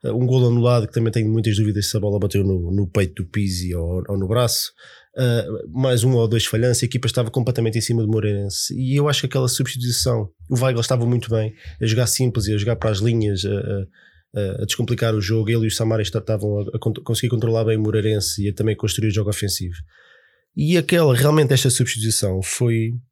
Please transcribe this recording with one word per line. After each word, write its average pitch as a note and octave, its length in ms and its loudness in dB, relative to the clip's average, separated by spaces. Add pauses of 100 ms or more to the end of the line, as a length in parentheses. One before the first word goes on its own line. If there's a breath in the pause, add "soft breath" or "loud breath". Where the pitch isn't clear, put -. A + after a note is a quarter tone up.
Eh, B2+ 80 -2
um B2+ 140 0
golo B2+ 200 4
anulado, A#2+ 400 4
que - 60 -8
também A2+ 180 0
tenho A2 180 0
muitas A2 280 2
dúvidas G#2 340 0
se - 60 -2
a G#2 40 0
bola G2+ 200 0
bateu G2 240 0
no, F2+ 260 0
no G2 180 0
peito F#2+ 360 -2
do E2 40 -16
Pizzi F#2 460 -2
ou, F2 340 -2
ou G2+ 80 -2
no G2 120 -2
braço. A#2 420 0 (480 loud breath)
Eh, A#2 280 2 (220)
mais B2 360 2
um C3 100 4
ou A#2 140 4
dois A2 180 2
falhanços, A#2+ 380 2
a - 20 0
equipa A#2+ 220 -2
estava A2 240 -2
completamente A#2 460 0
em - 20 0
cima A#2 220 0
do G#2+ 60 0
Moreirense. G2+ 680 -2
E C3 180 -2
eu C#3+ 120 2
acho C#3 140 0
que C#3 40 -2
aquela B2+ 220 0
substituição, B2 800 -2 (200)
o C3+ 80 -2
Weigl B2 240 2
estava A#2+ 240 0
muito A#2+ 240 0
bem, A2 240 0 (280 loud breath)
a - 40 -2
jogar A2+ 220 2
simples A2+ 400 0
e G#2+ 80 0
a G#2 40 0
jogar G#2+ 180 0
para A2 140 -2
as G#2 80 0
linhas, G#2 460 0
a, G2+ 60 -2 (840 soft breath)
a, G2+ 280 -4
a - 20 -2
descomplicar A2+ 500 0
o G#2+ 60 2
jogo. G#2+ 300 0
Ele A#2 140 2
e A2 40 0
o - 20 -2
Samaris A2 380 0
estavam G#2 520 -2
a, G2 160 -6
a - 20 -4
cont-, - 240 -4
conseguir A#2 260 -2
controlar A2+ 360 0
bem A2 120 2
o A2 60 0
Moreirense G#2+ 640 0
e G2+ 60 0
a G2+ 40 -4
também G#2+ 220 0
construir G#2+ 320 -2
o - 20 0
jogo G2+ 200 0
ofensivo. F#2 440 -4 (840 soft breath)
E D#3 200 2
aquela, D#3 380 4
realmente C#3+ 380 4
esta C3 160 4
substituição G#2+ 720 0
foi A2+ 500 0 (200)